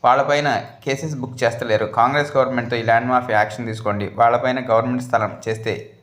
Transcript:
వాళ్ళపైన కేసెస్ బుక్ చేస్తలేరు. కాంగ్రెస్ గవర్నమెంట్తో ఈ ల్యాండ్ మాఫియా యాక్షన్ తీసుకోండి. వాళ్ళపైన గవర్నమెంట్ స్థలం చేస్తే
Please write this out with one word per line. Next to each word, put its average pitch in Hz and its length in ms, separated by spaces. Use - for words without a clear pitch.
వాళ్ళపైన 143 460
కేసెస్ 147 380
బుక్ - 220
చేస్తలేరు. 113 420
కాంగ్రెస్ 135 500
గవర్నమెంట్తో 123 400
ఈ 113 140
ల్యాండ్ 117 240
మాఫియా 120 260
యాక్షన్ 110 320
తీసుకోండి. 104 340
వాళ్ళపైన 120 400
గవర్నమెంట్ 123 360
స్థలం 110 240
చేస్తే 110 260